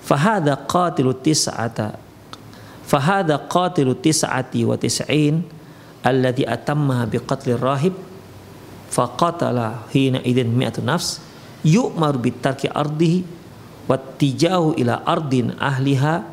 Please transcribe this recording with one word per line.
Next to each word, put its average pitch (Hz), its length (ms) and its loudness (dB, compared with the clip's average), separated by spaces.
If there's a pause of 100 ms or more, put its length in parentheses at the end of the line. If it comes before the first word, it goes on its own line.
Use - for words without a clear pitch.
فهذا 160 500 2
قاتل 165 560 0
التسعة، 117 840 -2 (920)
فهذا 156 480 2
قاتل 175 540 0
التسعة - 680 0
وتسعين 123 800 0 (720)
الذي 127 480 2
أتمها 135 520 0
بقتل 123 460 -2
الراهب، 131 420 0 (960)
فقتل 127 680 0 (360)
حينئذ 131 440 2 (100)
مئة 117 340 0
نفس، 143 400 -2 (440)
يؤمر 156 520 2
بترك 127 480 -2
أرضه 151 500 2 (760)
واتجاه 147 800 0
إلى 120 220 0 (140)
أرض 156 260 0 (280)
أهلها 139 720 0